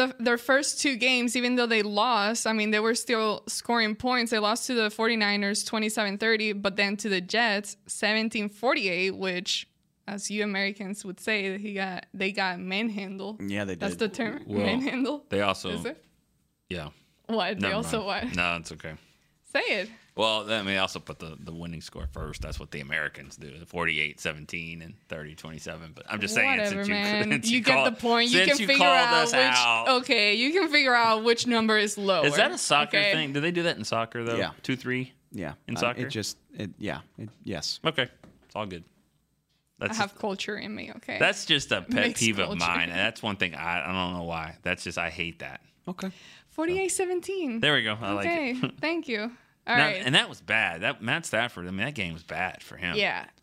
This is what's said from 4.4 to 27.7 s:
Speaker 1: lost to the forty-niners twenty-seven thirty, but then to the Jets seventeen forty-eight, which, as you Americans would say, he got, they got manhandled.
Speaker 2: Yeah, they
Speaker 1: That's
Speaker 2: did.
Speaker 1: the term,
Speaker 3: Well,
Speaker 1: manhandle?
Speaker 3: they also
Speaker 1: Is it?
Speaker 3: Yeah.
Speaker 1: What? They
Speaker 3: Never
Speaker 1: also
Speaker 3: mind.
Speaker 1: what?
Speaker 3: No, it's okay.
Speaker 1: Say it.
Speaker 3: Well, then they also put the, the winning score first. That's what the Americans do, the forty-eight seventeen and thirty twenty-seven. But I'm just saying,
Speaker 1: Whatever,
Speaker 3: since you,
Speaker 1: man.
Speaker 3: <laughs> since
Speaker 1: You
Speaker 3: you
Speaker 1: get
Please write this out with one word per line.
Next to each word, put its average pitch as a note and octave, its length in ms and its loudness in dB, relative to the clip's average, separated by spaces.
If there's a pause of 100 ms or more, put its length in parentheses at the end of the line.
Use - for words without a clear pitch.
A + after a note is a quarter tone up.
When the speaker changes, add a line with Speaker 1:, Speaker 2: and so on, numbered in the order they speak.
Speaker 1:
lost G#3 260 2
to B3+ 80 -2
the A3 160 2
forty-niners G#3 720 2
twenty-seven G#3+ 560 -2
thirty, A3 340 2
but G3+ 220 -2
then G3+ 220 2
to G#3+ 120 -6
the F#3+ 120 2
Jets G#3 560 0 (100)
seventeen A3 640 0
forty-eight, G3 680 2
which, F#3 520 -2 (400)
as G3+ 240 -6
you G#3 100 0
Americans G3+ 640 -2
would F#3 160 -12
say, G3 380 -2
he G#3 160 -8
got, F#3+ 380 -4
they F#3+ 200 -2
got F#3+ 260 0
manhandled. G3 840 -4
Speaker 2:
Yeah, G3+ 240 -2
they F#3+ 120 -4
Speaker 1:
That's F#3 180 -4
Speaker 2:
did. G#3 160 -2
Speaker 1:
the - 60 -10
term, A3+ 320 -4
Speaker 3:
Well, G3+ 180 0
Speaker 1:
manhandle? C4 600 -2
Speaker 3:
they G2 140 0
also - 280 0
Speaker 1:
Is E2+ 140 -4
it? - 200 -8 (640)
Speaker 3:
Yeah. F3 200 -6 (400)
Speaker 1:
What? G#3+ 260 -2
They F#3+ 140 0
Speaker 3:
Never F#3+ 80 0
Speaker 1:
also A3+ 280 -2
Speaker 3:
mind. F#3+ 260 -2
Speaker 1:
what? F#2+ 60 -6
Speaker 3:
No, F2 200 0
it's E2 160 -10
okay. D#2+ 220 -12 (580)
Speaker 1:
Say - 80 0
it. A3 300 -2 (260)
Speaker 3:
Well, A2 280 2
then G#2+ 220 -2
they G2 100 2
also F#2+ 220 -2
put D#2+ 200 -12
the, D#2+ 220 -12
the E2 120 -14
winning E2+ 280 -10
score - 320 -12
first. D#2 300 -10
That's D#2 180 -8
what D2 120 -14
the D2 80 -8
Americans C#2+ 560 -6
do, C#2+ 200 -16
the E2 80 -16
forty-eight D#2 560 -2
seventeen E2 600 -8
and F2 120 -16 (140)
thirty D#2 260 -12
twenty-seven. D#2+ 600 -14
But - 160 -18
I'm G#2 100 -4
just G2+ 140 -2
saying, G#2+ 240 4
Speaker 1:
Whatever, G3+ 260 -2
Speaker 3:
since G3+ 40 -2
you, G3+ 60 0
Speaker 1:
man. G#3 300 0
Speaker 3:
<laughs> G#3+ 60 -2
since A3+ 200 0
Speaker 1:
You B3 80 4
Speaker 3:
you G#3+ 60 0
Speaker 1:
get C4 100 6